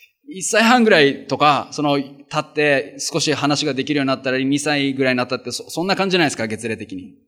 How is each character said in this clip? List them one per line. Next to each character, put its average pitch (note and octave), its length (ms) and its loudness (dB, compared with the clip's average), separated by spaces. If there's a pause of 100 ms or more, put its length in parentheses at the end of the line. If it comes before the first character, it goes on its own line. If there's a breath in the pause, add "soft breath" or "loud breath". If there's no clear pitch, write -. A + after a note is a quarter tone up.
(300 soft breath)
一 F3+ 140 -10
歳 A3 200 2
半 A#3 200 4
ぐ A3 60 6
ら F3 120 8
い C#3 260 2
と C3 100 -2
か、 C#3 340 4
そ D#3 100 -6
の、 C#3+ 160 2
立 - 280 -8 (120)
っ D3 160 -6
て D3 460 0
少 - 200 -4
し D3 140 0
話 C#3+ 320 0
が C#3+ 80 0
で B2+ 120 -4
き D3 80 -2
る C#3+ 40 0
よ C#3 40 0
う C3+ 40 -2
に - 20 -2
な C3+ 80 0
っ A2+ 60 -6
た C3 140 -2
り、 C3 100 -2
二 C#3 140 0
歳 C#3+ 340 -2
ぐ C3 100 -2
ら C3 80 2
い - 20 2
に B2 40 -2
な B2 80 0
っ - 20 -6
た B2+ 80 -4
っ A#2+ 40 -4
て、 B2 120 -10
そ、 - 180 -10
そ E3 140 -6
ん F#3 40 -4
な G3 80 0
感 F#3+ 140 0
じ - 20 -4
じ F#3 60 2
ゃ - 20 4
な D#3+ 60 4
い - 20 4
で - 40 -2
す - 60 -8
か、 A2+ 100 -4
月 A2 160 -8
齢 A2 140 -6
的 G2 180 -14
に。 - 200 -16 (120)